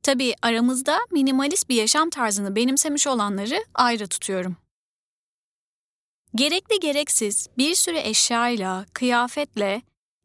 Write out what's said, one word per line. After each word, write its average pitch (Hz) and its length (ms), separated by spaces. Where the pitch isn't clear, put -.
Tabii 262 380
aramızda 254 580
minimalist 277 580
bir 247 60
yaşam 302 340
tarzını 202 460
benimsemiş 277 520
olanları 226 640
ayrı 233 340
tutuyorum. 185 500
Gerekli 349 440
gereksiz 285 760
bir 302 180
sürü 330 220
eşyayla, 220 960
kıyafetle 240 880